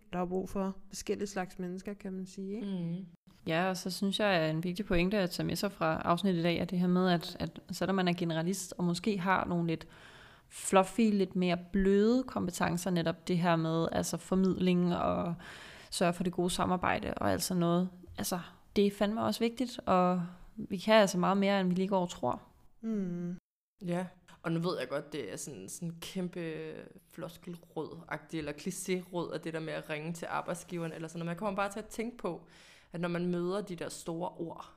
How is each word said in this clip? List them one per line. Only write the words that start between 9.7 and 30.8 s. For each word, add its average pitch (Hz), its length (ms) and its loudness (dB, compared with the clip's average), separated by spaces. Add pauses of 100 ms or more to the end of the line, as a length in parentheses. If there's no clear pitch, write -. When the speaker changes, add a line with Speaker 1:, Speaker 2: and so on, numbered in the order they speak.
Speaker 3:
fluffy, - 520 4 (120)
lidt 190 240 2
mere 180 220 4 (140)
bløde 202 500 6
kompetencer, 180 680 0
netop 170 380 0
det 180 100 4
her 170 180 6
med, 160 360 2
altså, 175 240 -2
formidling 180 800 4
og 175 380 0 (560)
sørge 175 220 2
for 180 120 -4
det 180 80 0
gode 175 180 2
samarbejde 180 640 0
og - 180 2
alt 185 100 2
sådan 180 180 0
noget. 175 280 4 (300)
Altså, 196 200 -2 (380)
det 202 100 6
er 202 40 4
fandme 214 320 0
også 220 180 0
vigtigt, 233 460 -2
og 180 360 4 (340)
vi 214 200 -6
kan 214 180 4
altså 196 240 6
meget 180 180 4
mere, 196 240 4
end 185 80 2
vi 180 60 2
lige 190 140 0
går 196 120 4
og 175 100 -2
tror. - 320 -4 (380)
Speaker 1:
Mm. 180 560 -4 (500)
Speaker 2:
Ja, 175 200 -2 (360)
og 170 100 -2
nu 165 80 0
ved 170 180 0
jeg 123 100 -4
godt, 147 240 -6
det 117 200 -6
er 127 40 -8
sådan, 113 320 -12
sådan 170 320 -8
kæmpe 170 640 -6 (720)
floskelråd-agtigt, 165 1000 -10
eller 147 140 -6
kliché-råd, 180 760 -4
og 165 160 -6
det 160 100 -6
der 160 60 -4
med 156 120 -6
at 160 180 -8
ringe 156 220 -4
til - 180 -8
arbejdsgiveren, 165 600 -6